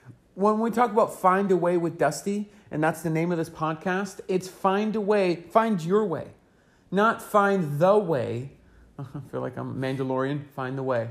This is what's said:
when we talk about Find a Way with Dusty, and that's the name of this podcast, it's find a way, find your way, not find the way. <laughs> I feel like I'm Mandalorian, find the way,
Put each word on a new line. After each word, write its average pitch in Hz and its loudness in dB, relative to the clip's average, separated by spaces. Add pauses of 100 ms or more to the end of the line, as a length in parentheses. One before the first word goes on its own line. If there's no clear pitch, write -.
(360)
when 214 2
we 226 0
talk 233 2
about 208 2
Find 190 4
a 185 4
Way 175 2
with 170 -2
Dusty, 202 -2 (220)
and 151 -2
that's 165 0
the 170 -4
name 165 0
of 170 -2
this 160 -4
podcast, 180 -6
it's 185 -2
find 202 0
a 220 -2
way, 196 2 (140)
find 220 2
your 202 2
way, 151 -4 (640)
not 220 2
find 196 2
the 190 6
way. 131 -2 (240)
<laughs> - -20
I 139 -10 (280)
feel 127 -6
like 127 -8
I'm 123 -8
Mandalorian, 131 -2 (100)
find 131 -6
the 135 -6
way, 117 -2